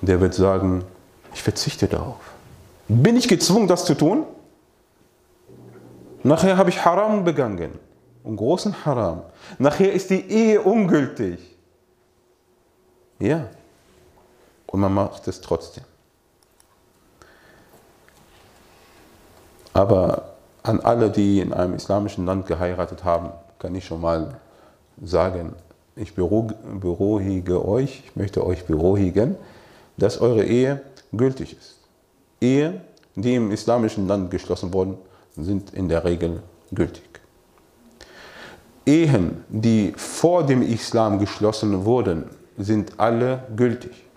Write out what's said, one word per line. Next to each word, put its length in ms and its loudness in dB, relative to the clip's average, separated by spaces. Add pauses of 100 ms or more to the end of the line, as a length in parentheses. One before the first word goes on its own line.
der 180 4
wird 140 4
sagen, 500 2 (520)
"Ich 80 -12
verzichte 440 -2
darauf." 340 -4 (680)
Bin 280 6
ich 120 2
gezwungen, 400 4
das 160 2
zu 100 2
tun? 300 2 (2000)
Nachher 340 4
habe 140 4
ich 120 -4
Haram 400 2
begangen, 560 -2 (460)
einen 120 -8
großen 500 -2
Haram. 380 -2 (340)
Nachher 340 4
ist 160 -2
die 180 0
Ehe 360 4
ungültig. 760 0 (1800)
Ja, 320 -2 (1160)
und 140 -4
man 140 2
macht 340 -4
es 140 -10
trotzdem. 420 -6 (4000)
Aber 560 2 (320)
an 180 0
alle, 300 2
die 300 2
in 120 -2
einem 220 -2
islamischen 500 -4
Land 220 -2
geheiratet 580 -4
haben, 280 -2 (260)
kann 160 -8
ich 100 -8
schon 160 -8
mal 400 -2 (640)
sagen, 520 -2 (420)
ich 200 -12
beruh-, 360 0 (280)
beruhige 840 -2
euch, 420 -2
ich 100 -16
möchte 280 -4
euch 220 -4
beruhigen, 680 2 (600)
dass 220 0
eure 240 2
Ehe 380 0 (320)
gültig 440 -2
ist. 200 -20 (640)
Ehe, 400 0 (340)
die 220 0
im 160 0
islamischen 560 -2
Land 240 -2
geschlossen 400 -6
wurden, 260 -2 (380)
sind 360 -6
in 160 -4
der 140 0
Regel 400 -2 (300)
gültig. 360 -4 (1800)
Ehen, 600 2
die 480 2
vor 480 0
dem 180 2
Islam 580 0
geschlossen 640 0
wurden, 440 0 (300)
sind 400 -2
alle 460 0 (100)
gültig. 500 -2 (120)